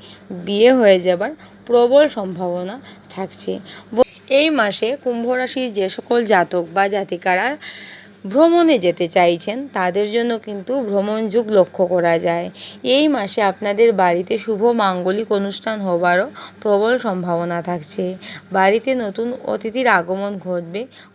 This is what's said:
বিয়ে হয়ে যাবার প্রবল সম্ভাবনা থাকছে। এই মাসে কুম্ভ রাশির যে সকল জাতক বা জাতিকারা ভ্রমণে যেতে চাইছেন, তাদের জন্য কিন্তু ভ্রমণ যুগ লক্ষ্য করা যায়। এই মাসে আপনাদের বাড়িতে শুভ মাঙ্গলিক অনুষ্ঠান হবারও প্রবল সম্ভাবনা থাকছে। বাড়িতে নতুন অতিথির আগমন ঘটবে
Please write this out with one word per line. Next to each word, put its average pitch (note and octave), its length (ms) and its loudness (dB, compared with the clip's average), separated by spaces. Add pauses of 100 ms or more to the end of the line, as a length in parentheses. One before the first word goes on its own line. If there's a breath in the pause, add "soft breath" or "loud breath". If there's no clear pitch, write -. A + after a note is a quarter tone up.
(440 loud breath)
বিয়ে G3+ 300 4
হয়ে G#3+ 260 8
যাবার F3+ 320 0 (340 loud breath)
প্রবল A#3+ 440 6
সম্ভাবনা F#3 680 -6 (340 loud breath)
থাকছে। - 420 -8 (880 loud breath)
এই D4+ 80 2 (120)
মাসে G#3 280 -2 (140)
কুম্ভ A#3 240 -6 (140)
রাশির B3+ 340 -4
যে G3 160 -2
সকল A#3+ 360 -4
জাতক F3+ 380 2 (100)
বা G3 140 2
জাতিকারা F#3+ 600 -2 (800 loud breath)
ভ্রমণে D#4+ 540 4
যেতে F3 280 0
চাইছেন, F3 500 2 (160)
তাদের F#3+ 420 0
জন্য A#3 160 0 (140)
কিন্তু G3+ 280 -8 (100)
ভ্রমণ G#3 360 0 (140)
যুগ A#3 120 2 (120)
লক্ষ্য F#3 300 2
করা E3+ 320 2
যায়। E3+ 280 -2 (480 loud breath)
এই D4 120 4
মাসে A#3 320 -2 (120)
আপনাদের G#3 420 2
বাড়িতে F3+ 440 2
শুভ G3+ 240 -4 (200)
মাঙ্গলিক F#3+ 500 0
অনুষ্ঠান G3+ 460 -4 (100)
হবারও F3+ 400 2 (320 loud breath)
প্রবল G#3+ 400 2
সম্ভাবনা F3 600 -2
থাকছে। F3 420 -6 (500 loud breath)
বাড়িতে G3 420 4
নতুন A3+ 320 -4 (260)
অতিথির A3+ 340 -2 (120)
আগমন F#3+ 320 -4 (140)
ঘটবে F3+ 360 -6 (340 loud breath)